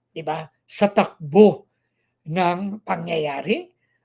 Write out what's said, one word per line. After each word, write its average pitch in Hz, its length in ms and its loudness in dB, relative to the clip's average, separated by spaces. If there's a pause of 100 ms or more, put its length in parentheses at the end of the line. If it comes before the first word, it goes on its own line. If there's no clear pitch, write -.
di 165 160 -12
ba, 156 240 -8 (160)
sa 202 240 0
takbo 180 800 2 (560)
ng 185 560 -2
pangyayari 165 880 -4 (340)